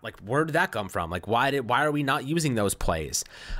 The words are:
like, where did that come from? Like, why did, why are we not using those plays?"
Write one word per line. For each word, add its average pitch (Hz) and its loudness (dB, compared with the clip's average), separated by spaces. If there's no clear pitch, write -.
like, 110 -10
where 123 0
did 156 -2
that 175 2
come 104 -4
from? 87 -2
Like, 87 -4
why 120 2
did, 135 -2
why 127 4
are 151 2
we 147 0
not 135 0
using 151 0
those 101 2
plays?" 80 -2